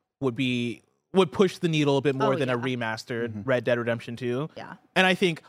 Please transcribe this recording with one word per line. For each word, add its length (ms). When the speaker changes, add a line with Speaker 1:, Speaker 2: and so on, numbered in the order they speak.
Speaker 1:
would 160
be, 460
would 180
push 260
the 120
needle 280
a 40
bit 140
more 180
Speaker 2:
Oh, 40
Speaker 1:
than 120
a 80
Speaker 2:
yeah. 60
Speaker 1:
remastered 540
Speaker 3:
Mm-hmm. 140
Speaker 1:
Red 200
Dead 160
Redemption 380
two. 400
Speaker 2:
Yeah. 160
Speaker 1:
And 120
I 80
think, 340